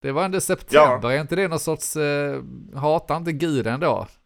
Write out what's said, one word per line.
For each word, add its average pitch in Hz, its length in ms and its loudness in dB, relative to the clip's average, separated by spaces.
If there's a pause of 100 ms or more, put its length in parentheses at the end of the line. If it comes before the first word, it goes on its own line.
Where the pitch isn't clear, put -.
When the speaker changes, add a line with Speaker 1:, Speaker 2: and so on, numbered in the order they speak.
Speaker 1:
Det 139 100 -4
var 151 140 0
ändå 185 160 -2
september. 139 680 4
Speaker 2:
Ja. 131 80 2
Speaker 1:
Är 151 40 0
inte 156 140 -4
det 190 120 0
någon 160 120 -4
sorts, - 360 -4
eh, 143 460 -2 (340)
hatar 151 420 0
inte 170 140 -4
Gud 143 360 0
ändå? 127 400 0 (180)